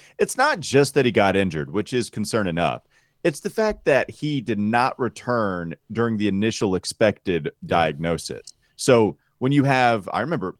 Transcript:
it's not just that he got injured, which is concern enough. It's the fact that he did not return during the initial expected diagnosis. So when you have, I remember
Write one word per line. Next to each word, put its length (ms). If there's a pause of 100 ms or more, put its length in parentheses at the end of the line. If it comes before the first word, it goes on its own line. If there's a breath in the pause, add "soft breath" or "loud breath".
(200 soft breath)
it's 160
not 240
just 340
that 100
he 60
got 240
injured, 380
which 200
is 160
concern 380
enough. 360 (420)
It's 160
the 100
fact 360
that 240
he 300
did 200
not 360
return 800 (160)
during 280
the 100
initial 480
expected 760 (160)
diagnosis. 880 (220)
So 400 (220)
when 120
you 140
have, 480
I 80
remember 400